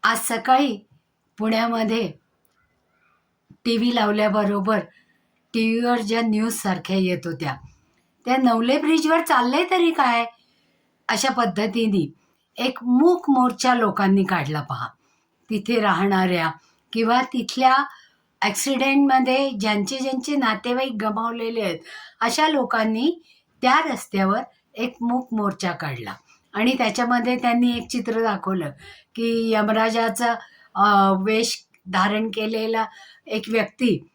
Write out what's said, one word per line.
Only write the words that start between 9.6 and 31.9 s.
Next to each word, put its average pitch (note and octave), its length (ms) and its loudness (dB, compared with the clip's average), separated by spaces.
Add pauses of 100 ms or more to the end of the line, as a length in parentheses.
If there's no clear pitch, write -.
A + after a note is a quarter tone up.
तरी F4 200 2
काय?" A#3+ 360 0 (840)
अशा C4 240 0
पद्धतीने G#3 800 0 (440)
एक B3+ 260 -4
मूक D4+ 480 4
मोर्चा B3+ 440 2
लोकांनी G3 500 2
काढला D3+ 360 -2
पहा. B2 260 -8 (640)
तिथे A3+ 300 -2
राहणाऱ्या F#3 720 2 (420)
किंवा A3+ 300 2
तिथल्या B3+ 540 0 (680)
ॲक्सिडेंटमध्ये C4+ 1080 2
ज्यांचे G#3 480 -2
ज्यांचे C4 380 -4
नातेवाईक B3 640 -2
गमावलेले A3+ 600 -4
आहेत, F3 180 -4 (420)
अशा C4 280 0
लोकांनी A#3+ 760 0 (400)
त्या C4 220 4
रस्त्यावर G3 560 -2 (340)
एक A#3+ 260 -6
मूक A#3+ 320 -2
मोर्चा G3 400 -2
काढला B2+ 420 -10 (380)
आणि A#3 260 2
त्याच्यामध्ये A#3+ 580 0
त्यांनी A#3+ 400 2
एक - 140 -8
चित्र A3+ 320 -2
दाखवलं F#3+ 480 -2 (440)
की A3+ 380 -2
यमराजाचं, A3 840 0 (400)
अ, G3 380 4
वेश A3 540 -2 (200)
धारण G3+ 480 0